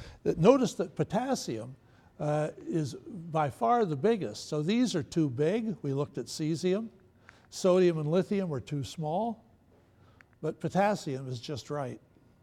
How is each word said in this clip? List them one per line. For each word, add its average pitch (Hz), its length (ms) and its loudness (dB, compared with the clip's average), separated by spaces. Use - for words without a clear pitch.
Th-, 127 140 0
notice 240 380 6
that - 200 -6
potassium, 160 800 -2
uh, 151 300 -2
is 151 280 -2
by 151 200 0
far 233 340 2
the 156 100 -2
biggest. 147 540 -2
So 151 140 -2
these 208 320 2
are 147 80 0
too 156 260 0
big. 175 540 0
We 143 100 -2
looked 143 240 -2
at 120 80 -4
cesium. 180 640 -2
Sodium 180 480 6
and 151 120 -2
lithium 190 380 2
were 143 140 -4
too 143 220 -4
small, 180 600 -4
but 156 200 -6
potassium 170 680 0
is 127 140 -8
just - 280 -10
right, 139 300 -6